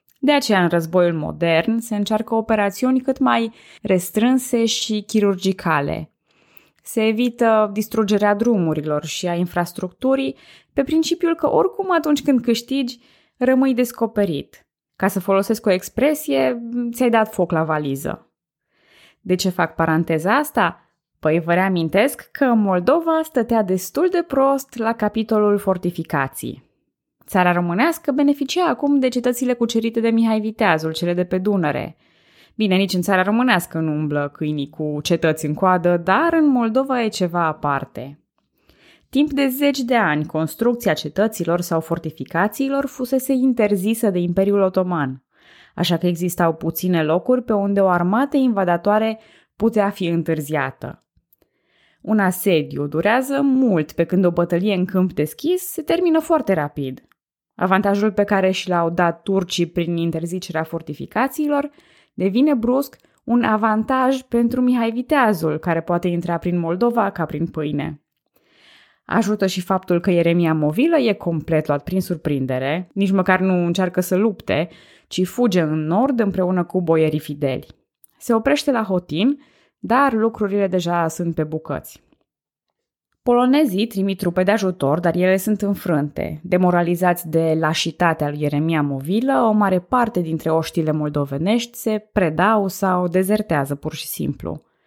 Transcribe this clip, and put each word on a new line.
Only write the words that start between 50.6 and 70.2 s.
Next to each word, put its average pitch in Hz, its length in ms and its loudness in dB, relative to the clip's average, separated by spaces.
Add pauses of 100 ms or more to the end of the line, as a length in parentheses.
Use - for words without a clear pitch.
Un 214 180 2
asediu 180 680 0
durează 240 540 0
mult, 254 500 2
pe - 120 0
când 180 220 2
o 175 60 4
bătălie 175 420 0
în 185 120 0
câmp 180 280 0
deschis 311 480 -2
se - 200 -10
termină 330 380 2
foarte 311 340 0
rapid. 147 500 -4 (520)
Avantajul 202 560 2
pe 196 120 0
care 190 280 2
și 185 180 -6
l-au 170 200 0
dat 170 320 0
turcii 185 440 -2
prin 170 320 -4
interzicerea 165 640 -4
fortificațiilor 277 1040 -4 (440)
devine 220 400 2
brusc 247 440 -2 (260)
un 240 200 2
avantaj 226 800 0
pentru 240 400 0
Mihai 247 300 2
Viteazul, 220 680 0
care 165 240 -2
poate 175 260 -2
intra 170 300 -2
prin 175 220 -2
Moldova 196 500 0
ca 180 160 -4
prin 156 220 -4
pâine. 147 540 -6 (1040)
Ajută 208 400 0
și 185 160 -2
faptul 185 380 0
că 180 120 0
Ieremia 170 420 2